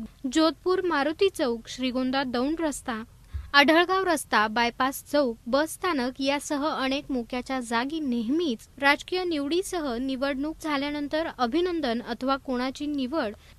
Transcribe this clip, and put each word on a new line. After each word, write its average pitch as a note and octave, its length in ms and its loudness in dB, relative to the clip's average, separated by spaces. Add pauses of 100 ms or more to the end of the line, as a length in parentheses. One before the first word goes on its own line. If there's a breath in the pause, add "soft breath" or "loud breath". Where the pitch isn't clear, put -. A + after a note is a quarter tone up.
(320)
जोधपूर D#4+ 480 2
मारुती D#4+ 480 2
चौक, A#3 400 -4
श्रीगोंदा B3+ 540 -2
दौंड C4 380 0
रस्ता, B3+ 420 -4 (500 loud breath)
आढळगाव E4 520 6
रस्ता, C4 420 2
बायपास A#3+ 560 0 (100)
चौक, C4 240 2 (100)
बस C#4 260 0
स्थानक C4+ 480 -2
यासह C#4 480 0
अनेक C4 420 -2
मोक्याच्या B3+ 500 -4
जागी B3 400 -2
नेहमीच B3 680 -2 (120)
राजकीय D4 440 2
निवडीसह D4+ 720 -2
निवडणूक C4+ 680 -2
झाल्यानंतर D4 680 -2 (100)
अभिनंदन C4+ 640 0
अथवा B3+ 340 -2
कोणाची C4 500 -4
निवड C4+ 480 -2 (240 loud breath)